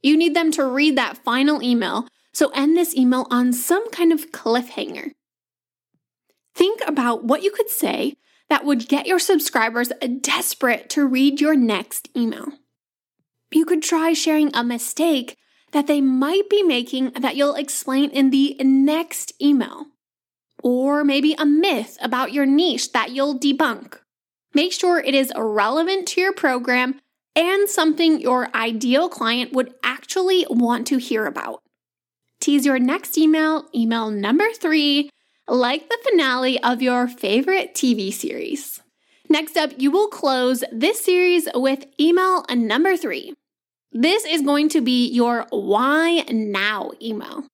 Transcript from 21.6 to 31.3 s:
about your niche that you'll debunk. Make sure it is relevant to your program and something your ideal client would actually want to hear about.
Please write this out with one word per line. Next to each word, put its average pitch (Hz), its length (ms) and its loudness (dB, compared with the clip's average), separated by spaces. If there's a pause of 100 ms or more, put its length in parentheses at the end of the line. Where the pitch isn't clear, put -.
about 247 320 -2
your 277 140 2
niche 285 460 2
that 240 180 -2
you'll 269 280 -2
debunk. 269 600 -2 (560)
Make 349 180 2
sure 349 260 2
it 269 140 -2
is 269 240 2
relevant 262 680 0
to - 140 -2
your 381 120 0
program 254 680 -2 (360)
and 381 340 2
something 320 500 2
your 247 360 -2
ideal 240 540 0
client 247 440 -4
would 254 300 -4
actually 370 680 0
want 240 380 0
to 269 100 0
hear 220 300 -2
about. - 340 -10 (800)